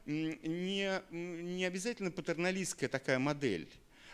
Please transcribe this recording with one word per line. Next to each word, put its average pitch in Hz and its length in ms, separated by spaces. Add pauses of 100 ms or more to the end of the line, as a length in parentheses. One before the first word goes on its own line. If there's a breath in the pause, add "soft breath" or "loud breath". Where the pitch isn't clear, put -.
м, 156 360
не, 185 680
м, 175 460
не 185 100
обязательно 190 440
патерналистская 170 760
такая 135 300
модель. 131 500 (460 loud breath)